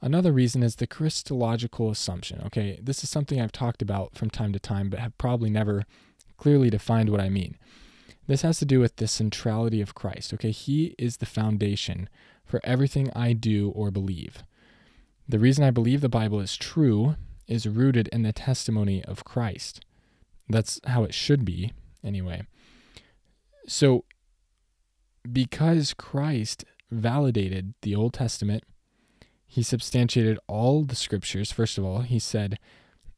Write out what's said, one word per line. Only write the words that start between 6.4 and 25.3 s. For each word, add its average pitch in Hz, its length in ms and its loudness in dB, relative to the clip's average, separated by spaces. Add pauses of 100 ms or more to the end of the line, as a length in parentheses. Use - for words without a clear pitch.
defined 110 380 2
what 104 120 2
I 95 80 0
mean. 95 280 -2 (720)
This 139 140 2
has 165 180 2
to 147 40 -2
do 131 140 6
with 120 180 4
the 110 120 -2
centrality 110 720 0
of 101 160 -6
Christ. - 380 -8
Okay, 110 180 -2
he 151 460 -2
is 120 180 -2
the 113 100 -8
foundation 104 800 -2 (360)
for - 180 -4
everything 135 500 0
I 120 200 0
do 107 380 0
or 104 200 -4
believe. 95 540 -6 (840)
The 110 120 2
reason 135 240 6
I 131 80 6
believe 123 280 2
the 139 80 2
Bible 110 320 0
is 95 160 -6
true 135 600 2 (320)
is 113 180 -2
rooted 117 420 2
in 117 140 -2
the 110 100 0
testimony - 720 -2
of - 200 -10
Christ. - 600 -6 (640)
That's 110 380 0
how 120 160 2
it 95 120 -2
should 143 300 2
be, 90 280 -4 (320)
anyway. 95 420 -6 (1200)
So, 135 380 4 (1300)